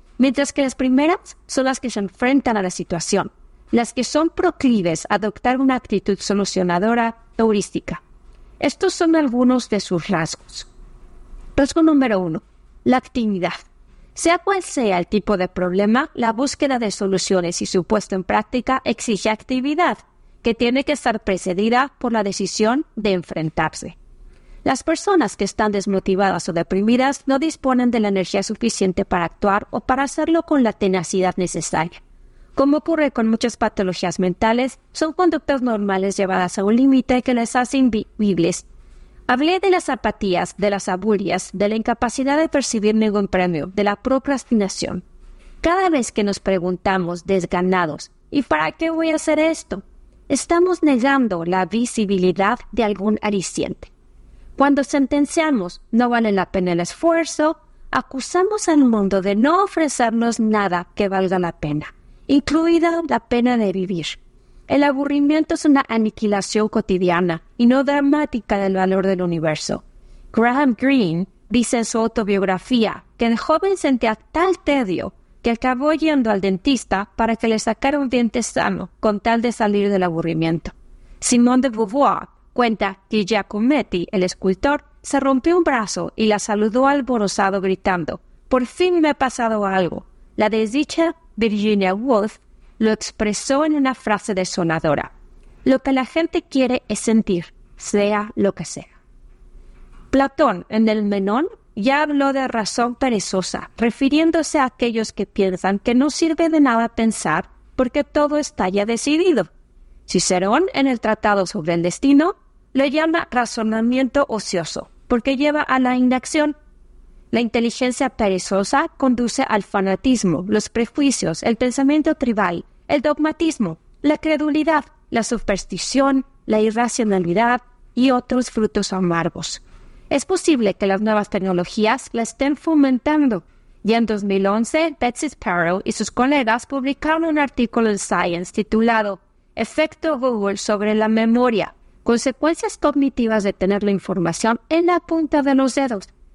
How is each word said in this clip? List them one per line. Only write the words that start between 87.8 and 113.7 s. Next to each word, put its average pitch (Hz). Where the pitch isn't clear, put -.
"Por 254
fin 359
me 311
ha 285
pasado 226
algo". 190
La 214
desdicha 269
Virginia 208
Woolf 220
lo 220
expresó 220
en 311
una 269
frase -
desonadora: 165
"Lo 262
que 277
la 262
gente 330
quiere 254
es 208
sentir, 208
sea 208
lo 196
que 170
sea". -
Platón, 269
en 220
el 214
Menón, 202
ya 269
habló 277
de 262
razón 240
perezosa, 202
refiriéndose 302
a 269
aquellos 226
que 196
piensan 190
que 233
no 269
sirve 330
de 311
nada 233
pensar 190
porque 262
todo 294
está 233
ya 196
decidido. 285
Cicerón, 190
en 269
el 254
Tratado 208
sobre 170
el 170
Destino, 277
lo 269
llama 320
razonamiento 233